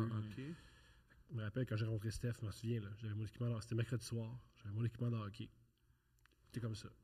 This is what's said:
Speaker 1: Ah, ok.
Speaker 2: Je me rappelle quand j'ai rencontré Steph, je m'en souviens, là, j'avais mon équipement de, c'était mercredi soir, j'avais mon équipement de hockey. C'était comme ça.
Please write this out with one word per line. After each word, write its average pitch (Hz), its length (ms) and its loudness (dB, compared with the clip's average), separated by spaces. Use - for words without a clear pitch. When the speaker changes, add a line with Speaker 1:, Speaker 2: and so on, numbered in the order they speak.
Speaker 1:
Ah, 110 60 0
ok. 107 260 -4
Speaker 2:
Je 127 60 -4
me 110 60 0
rappelle 113 240 2
quand 113 100 4
j'ai 110 80 4
rencontré 110 260 2
Steph, 120 300 0
je 113 60 -2
m'en 101 60 0
souviens, 113 280 0
là, 98 80 -2
j'avais 107 120 -2
mon 110 100 0
équipement 117 320 0
de, 107 40 -2
c'était 110 140 -2
mercredi 117 300 4
soir, 113 260 -2
j'avais 101 120 -4
mon 113 100 4
équipement 120 260 2
de 117 60 4
hockey. 104 320 -4
C'était - 140 -6
comme 110 160 -2
ça. - 120 -8